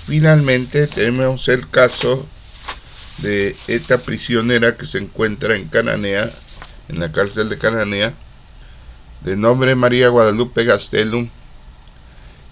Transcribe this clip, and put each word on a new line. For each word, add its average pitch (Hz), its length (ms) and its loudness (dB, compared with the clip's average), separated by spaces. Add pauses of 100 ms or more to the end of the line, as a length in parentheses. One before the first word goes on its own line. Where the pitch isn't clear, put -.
finalmente 147 800 4
tenemos 127 600 0
el 127 220 0
caso 131 560 2 (920)
de 101 400 -2 (100)
esta 120 300 0
prisionera 117 800 -2
que - 80 -12
se 95 140 -6
encuentra 107 560 -2
en 95 120 -8
Cananea, 107 640 -2 (560)
en 82 120 -8
la 82 120 -4
cárcel 104 380 -2
de 101 80 -6
Cananea, 107 560 -2 (1080)
de 92 140 -4
nombre 127 400 2
María 123 320 4
Guadalupe 117 560 2
Gastelum, 110 640 0 (1200)